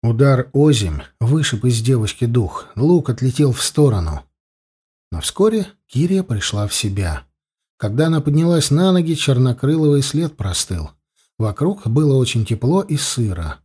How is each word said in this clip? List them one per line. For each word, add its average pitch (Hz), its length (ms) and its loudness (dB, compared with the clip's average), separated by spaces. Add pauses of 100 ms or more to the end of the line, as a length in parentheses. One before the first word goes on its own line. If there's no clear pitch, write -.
Удар 127 460 2
озимь 107 480 2 (180)
вышиб 127 460 0
из 117 180 0
девочки 120 440 0
дух, 117 500 -2
лук 151 340 2
отлетел 131 400 0
в 120 100 -4
сторону. 90 640 0 (880)
Но 82 100 -8
вскоре 214 460 0 (220)
Кирия 175 340 0
пришла 104 460 -4
в - 60 -6
себя. 95 500 -4 (520)
Когда 113 300 -2
она 165 140 0
поднялась 156 500 2
на 180 220 4
ноги, 170 220 2
чернокрыловый 139 880 0
след 156 340 -4
простыл. 87 540 -6 (480)
Вокруг 147 500 -2
было 135 280 2
очень 120 300 0
тепло 143 360 0
и 156 140 -4
сыро 87 680 -4